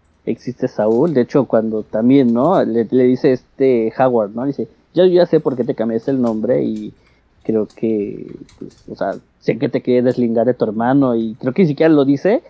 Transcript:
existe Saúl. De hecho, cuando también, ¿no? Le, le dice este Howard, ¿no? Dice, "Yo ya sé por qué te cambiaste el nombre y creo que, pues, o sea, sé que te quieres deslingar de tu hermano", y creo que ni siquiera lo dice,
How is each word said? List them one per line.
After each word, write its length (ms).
existe 420
Saúl. 460
De 80
hecho, 240
cuando 380
también, 500
¿no? 320
Le, 240
le 140
dice 300
este 640
Howard, 340
¿no? 140
Dice, 220
"Yo 120
ya 200
sé 140
por 160
qué 80
te 120
cambiaste 360
el 100
nombre 420
y 300
creo 300
que, 640
pues, 300
o 60
sea, 200
sé 180
que 120
te 120
quieres 220
deslingar 440
de 60
tu 120
hermano", 500
y 200
creo 180
que 80
ni 80
siquiera 240
lo 100
dice, 460